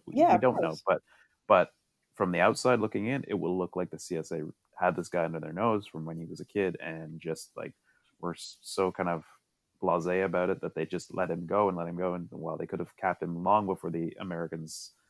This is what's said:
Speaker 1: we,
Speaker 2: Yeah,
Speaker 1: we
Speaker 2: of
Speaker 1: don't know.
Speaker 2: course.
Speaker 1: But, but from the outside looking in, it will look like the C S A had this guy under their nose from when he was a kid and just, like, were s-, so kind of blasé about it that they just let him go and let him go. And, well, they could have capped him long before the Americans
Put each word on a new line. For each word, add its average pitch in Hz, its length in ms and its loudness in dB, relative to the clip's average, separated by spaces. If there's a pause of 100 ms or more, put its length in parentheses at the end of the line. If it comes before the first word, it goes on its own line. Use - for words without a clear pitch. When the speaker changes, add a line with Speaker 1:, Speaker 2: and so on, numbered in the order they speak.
Speaker 1:
we, - 100 -8
Speaker 2:
Yeah, 320 140 6
Speaker 1:
we 196 60 6
Speaker 2:
of 110 40 4
Speaker 1:
don't 127 220 4
know. 82 60 2
Speaker 2:
course. 80 180 -6
Speaker 1:
But, 92 160 4 (440)
but 92 220 8 (460)
from 90 180 0
the 87 80 4
outside 113 400 6
looking 104 260 -2
in, 135 220 -2
it 98 60 -2
will 90 240 0
look 90 180 -2
like 90 140 -2
the 82 80 -12
C - 180 -6
S 80 160 -6
A 82 80 -4 (380)
had 90 180 4
this 87 120 -4
guy 85 180 0
under 82 140 -4
their 78 120 -10
nose 104 340 0
from 82 200 -10
when 82 120 -8
he 85 60 -10
was 80 160 -12
a 92 60 -14
kid 95 340 -2
and 80 400 -10
just, - 340 -6
like, 73 200 -10 (440)
were 87 140 -6
s-, - 300 -12
so 95 280 0
kind 90 200 -2
of 82 140 -4 (580)
blasé 90 420 2
about 90 240 2
it 95 140 0
that 90 120 -4
they 80 120 -2
just - 280 -8
let 87 160 -2
him 85 140 -4
go 98 240 2
and 90 80 -2
let 85 100 -4
him 85 120 -8
go. 90 160 -2
And, 87 160 -8
well, 80 260 -8
they 85 100 -6
could 90 140 -6
have - 160 -10
capped 92 260 -2
him 85 220 -4
long 101 220 4
before 92 240 -2
the 85 280 -4
Americans 82 760 -8 (160)